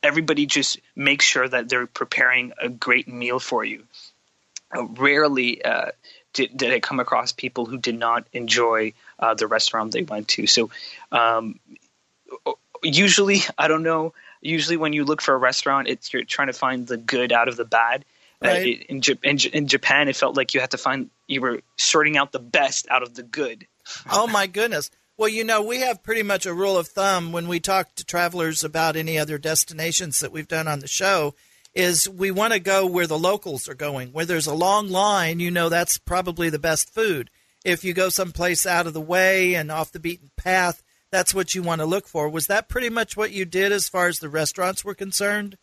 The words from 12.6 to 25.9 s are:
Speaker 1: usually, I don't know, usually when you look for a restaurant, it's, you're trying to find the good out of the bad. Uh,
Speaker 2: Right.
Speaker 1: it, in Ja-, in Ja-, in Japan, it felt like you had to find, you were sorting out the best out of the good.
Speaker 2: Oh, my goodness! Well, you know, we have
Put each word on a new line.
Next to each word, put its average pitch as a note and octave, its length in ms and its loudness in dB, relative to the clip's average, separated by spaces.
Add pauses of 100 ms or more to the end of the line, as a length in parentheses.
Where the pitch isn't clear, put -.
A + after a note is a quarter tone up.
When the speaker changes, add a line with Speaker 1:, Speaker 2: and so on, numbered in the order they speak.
Speaker 1:
usually, G3 560 4 (180)
I D3+ 100 2
don't D#3+ 140 2
know, D#3+ 320 0 (260)
usually D#3+ 380 0
when D#3 160 0
you D3 120 0
look D3+ 180 0
for C#3 100 4
a C3 40 4
restaurant, C3 500 0
it's, - 260 -6
you're B2 100 -4
trying C#3 260 -2
to B2 40 -6
find B2+ 320 -2
the A#2+ 120 -4
good A#2+ 340 0
out A#2 160 4
of A#2+ 100 -6
the A#2+ 80 -2
bad. A#2 400 2 (380)
Uh, - 60 4
Speaker 2:
Right. F#3 180 2
Speaker 1:
it, - 200 -2
in C3+ 160 -6
Ja-, C#3 200 4
in C#3+ 160 4
Ja-, - 120 0
in D3 160 0
Japan, C#3 400 4
it C3+ 80 0
felt C3+ 220 0
like C3 160 0
you C3 80 2
had C3 100 -4
to C3 60 -4
find, C3 320 -2 (180)
you C3+ 140 -2
were B2 200 -2 (140)
sorting D3+ 400 2
out C#3+ 160 2
the C3 80 -6
best C3 500 0
out B2+ 120 2
of A#2+ 140 -12
the B2 80 -16
good. A#2+ 420 -6 (460)
Speaker 2:
Oh, G#3+ 160 2
my G#3 180 2
goodness! G3 460 -4 (260)
Well, G#3+ 120 2
you A3 140 -4
know, A3 200 2
we A#3+ 160 -4
have B3 240 -2